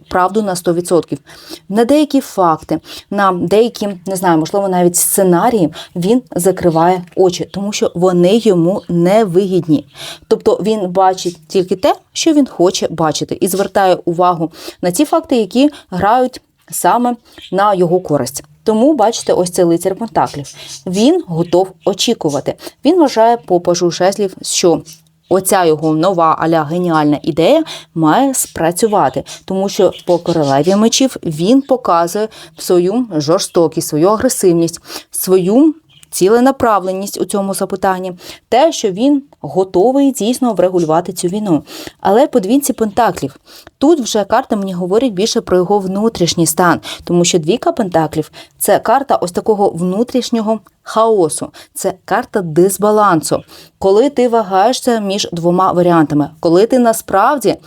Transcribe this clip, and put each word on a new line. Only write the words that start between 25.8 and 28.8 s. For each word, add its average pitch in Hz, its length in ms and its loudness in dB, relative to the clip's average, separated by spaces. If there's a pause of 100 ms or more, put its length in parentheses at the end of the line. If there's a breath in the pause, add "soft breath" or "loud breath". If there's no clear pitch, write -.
нова, 165 460 2
а-ля 165 240 0
геніальна 156 600 0
ідея 185 400 2 (320 loud breath)
має 185 380 2
спрацювати. 175 920 -2 (220 loud breath)